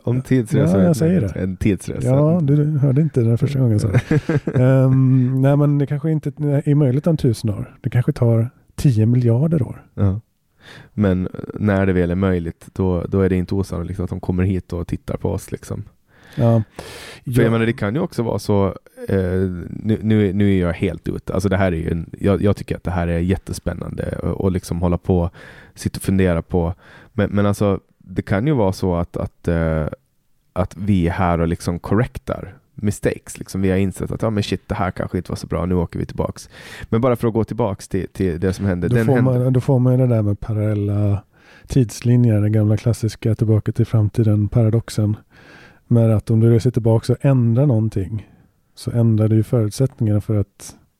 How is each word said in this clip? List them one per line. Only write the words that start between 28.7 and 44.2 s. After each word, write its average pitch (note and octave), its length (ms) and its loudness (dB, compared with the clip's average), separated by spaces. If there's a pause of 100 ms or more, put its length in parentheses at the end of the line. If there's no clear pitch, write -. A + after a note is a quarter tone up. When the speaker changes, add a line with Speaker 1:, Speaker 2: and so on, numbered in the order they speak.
Speaker 1:
så F#2 240 -2
att, E2+ 200 -4
att, - 320 -8
eh, D#2+ 380 0 (680)
att - 240 -6
vi F#2+ 300 0
är E2+ 60 0
här F2 280 0
och E2 80 0
liksom E2+ 300 -4
correctar - 760 -4 (200)
mistakes. - 640 -6
Liksom, - 220 -8
vi G2 100 0
har F#2 60 2
insett F#2+ 360 -4
att, - 100 -8
ja, A2+ 80 -2
men G#2 120 -2
shit, - 260 -6
det G2 60 -4
här F#2 160 -4
kanske - 280 -6
inte E2+ 140 -8
var - 40 -6
så - 100 -10
bra, E2+ 200 -4
nu F#2 80 0
åker F2 240 -2
vi F2 80 -6
tillbaks. - 440 -8 (400)
Men A2+ 100 0
bara B2 160 2
för A#2+ 120 -2
att G#2+ 60 -2
gå G#2+ 100 0
tillbaks A2 440 -4
till, F#2 240 -4
till F2 280 -2
det F#2+ 120 0
som G2 140 -4
hände. F2+ 220 -2
Speaker 2:
Då B2 80 0
Speaker 1:
Den A2+ 100 2
Speaker 2:
får C3+ 80 4
Speaker 1:
hände B2+ 240 2
Speaker 2:
man, B2+ 140 0
då B2+ 80 2
får C3 180 2
man B2+ 140 2
ju B2 60 2
det C3 160 2
där A2 80 2
med G2+ 180 -2
parallella G#2 800 -2 (440)
tidslinjer, A#2+ 720 2
den G#2 120 2
gamla G#2+ 240 4
klassiska A2 580 -2
Tillbaka G#2+ 380 2
till A2+ 140 0
framtiden-paradoxen. G#2+ 1300 2 (720)